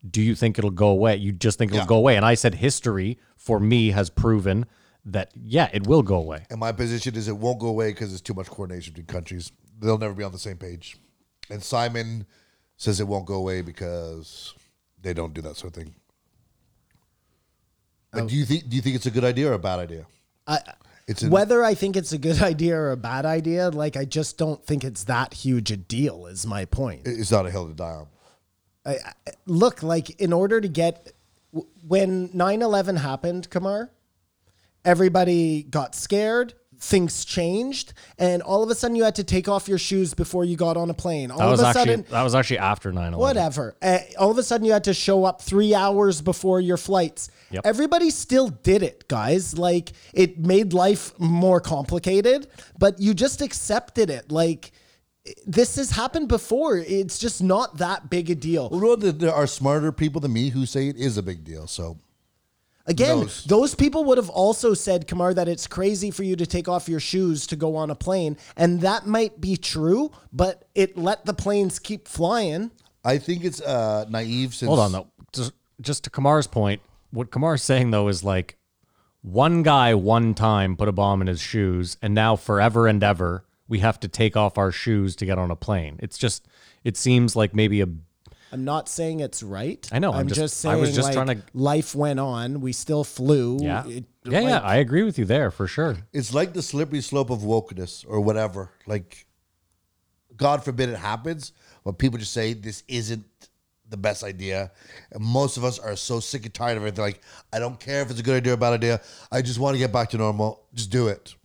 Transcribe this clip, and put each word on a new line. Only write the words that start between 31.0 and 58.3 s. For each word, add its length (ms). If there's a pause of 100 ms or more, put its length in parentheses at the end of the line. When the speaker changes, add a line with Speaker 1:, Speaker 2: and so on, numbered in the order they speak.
Speaker 3:
w-, 160 (180)
when 460
nine 300
eleven 340
happened, 540
Kamar, 400 (920)
everybody 800
got 320
scared, 600 (240)
things 460
changed, 680 (240)
and 240
all 200
of 60
a 60
sudden 200
you 100
had 100
to 100
take 240
off 200
your 100
shoes 340
before 320
you 120
got 200
on 140
a 40
plane. 360
All 80
Speaker 1:
That 80
Speaker 3:
of 60
Speaker 1:
was 100
Speaker 3:
a 60
Speaker 1:
actually, 120
Speaker 3:
sudden 300
Speaker 1:
that 120
was 120
actually 240
after 340
nine 220
eleven. 60
Speaker 3:
Whatever. 600
Uh, 180 (200)
all 120
of 60
a 60
sudden 240
you 60
had 120
to 100
show 300
up 160
three 340
hours 460
before 400
your 160
flights. 540 (220)
Speaker 1:
Yep. 120
Speaker 3:
Everybody 460
still 380
did 340
it, 260
guys. 480
Like, 360 (200)
it 260
made 360
life 440
more 420
complicated, 880 (300)
but 220
you 140
just 260
accepted 720
it. 200
Like, 420 (760)
this 300
has 160
happened 360
before. 500
It's 400
just 240
not 360
that 320
big 180
a 60